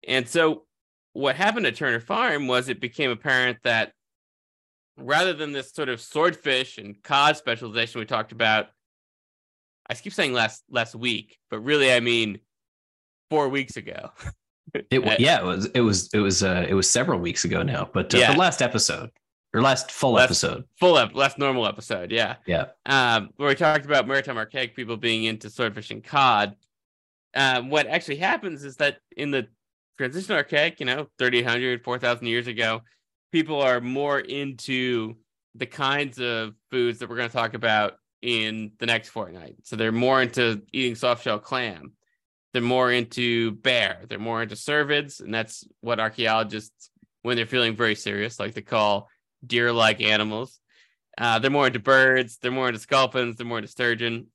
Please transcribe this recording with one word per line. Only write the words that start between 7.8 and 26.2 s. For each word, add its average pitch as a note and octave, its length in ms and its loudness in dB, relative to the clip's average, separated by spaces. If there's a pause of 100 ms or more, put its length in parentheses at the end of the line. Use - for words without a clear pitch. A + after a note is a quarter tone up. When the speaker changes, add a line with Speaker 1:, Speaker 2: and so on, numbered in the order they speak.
Speaker 1:
we A2 60 -8
talked A2 260 -4
about, A2 360 2 (1200)
I B2 60 -2
keep - 180 -14
saying D3 200 0
last, A2+ 360 0
last A#2 260 -2
week, A2+ 420 -6 (120)
but G#2+ 100 -6
really C3+ 320 4
I B2 80 6
mean A#2 400 0 (920)
four D3 200 2
weeks C3+ 280 -4
ago. - 400 -12
<laughs> - 40 -20 (680)
Speaker 2:
It B2+ 140 2
wa-, G#2+ 80 2
Speaker 1:
Uh, A2 80 4
Speaker 2:
yeah, D#3 200 6
it F#2 40 -2
was, F#2+ 220 -2 (100)
it B2+ 60 4
was, G2+ 320 2
it G#2+ 60 4
was, G2 220 2
uh, F2+ 260 2
it F#2+ 60 0
was F#2+ 160 2
several B2+ 300 2
weeks E2+ 240 -4
ago - 200 0
now, F#2+ 300 -4
but, F#2+ 220 -2
uh, - 20 8
Speaker 1:
Yeah. A#2 140 6
Speaker 2:
the E3 80 4
last F3+ 220 2
episode - 500 -2 (420)
or A2+ 80 2
last C3+ 300 2
full B2+ 220 2
Speaker 1:
Last B2 100 8
Speaker 2:
episode. B2 400 0 (160)
Speaker 1:
full F3 180 8
ep-, A#2 160 2
last C#3 240 0
normal C3 300 0
episode, F#2 440 -6
yeah. A2+ 260 -2 (100)
Speaker 2:
Yeah. - 200 0 (180)
Speaker 1:
Um, A#2+ 500 2
where C#3+ 140 0
we C#3 60 4
talked D3+ 300 2
about C#3 220 2
Maritime C3+ 300 -2
Archaic A2+ 360 -6
people A#2 240 -8
being A2+ 280 0
into A2 240 -6
swordfish G#2+ 420 -6
and A2 120 -12
cod. A2 520 2 (800)